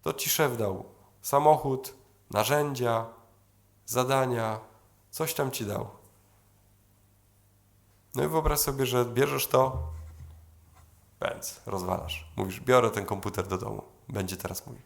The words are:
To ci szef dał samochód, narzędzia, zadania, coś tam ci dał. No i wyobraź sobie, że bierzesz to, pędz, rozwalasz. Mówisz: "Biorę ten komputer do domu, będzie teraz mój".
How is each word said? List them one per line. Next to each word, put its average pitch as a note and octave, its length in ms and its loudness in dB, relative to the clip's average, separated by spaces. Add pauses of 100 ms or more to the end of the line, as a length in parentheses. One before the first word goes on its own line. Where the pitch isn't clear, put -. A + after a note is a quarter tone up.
To D#3 100 -4
ci - 180 -4
szef C3 280 2
dał G2 260 -2 (380)
samochód, C#3+ 720 4 (360)
narzędzia, A#2+ 760 2 (800)
zadania, B2 760 0 (500)
coś - 240 -4
tam C#3 160 0
ci A#2 160 -6
dał. G2+ 240 -4 (2250)
No C3+ 100 0
i D#3 40 0
wyobraź D#3 300 2
sobie, C3+ 280 0
że B2 180 2
bierzesz C3 420 0
to, C3 460 2 (1300)
pędz, - 480 -6
rozwalasz. - 680 -4
Mówisz: F#2+ 240 -4
"Biorę B2 300 6
ten G2+ 160 -4
komputer F#2+ 420 -4
do F#2+ 100 -2
domu, G#2+ 240 -6 (260)
będzie F#2+ 280 -4
teraz - 300 -8
mój". A#2 200 -16